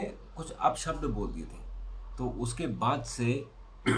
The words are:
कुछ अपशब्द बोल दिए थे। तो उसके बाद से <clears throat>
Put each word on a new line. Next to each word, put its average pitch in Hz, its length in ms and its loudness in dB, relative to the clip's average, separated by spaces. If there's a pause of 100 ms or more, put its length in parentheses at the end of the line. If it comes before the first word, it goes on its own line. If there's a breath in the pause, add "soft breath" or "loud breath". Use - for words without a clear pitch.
(360)
कुछ 160 160 -6
अपशब्द 156 540 2
बोल 104 260 2
दिए 80 140 -4
थे। - 160 -12 (560)
तो 123 120 0
उसके 120 380 0
बाद 117 360 2
से 120 480 2 (180)
<clears throat> - 280 0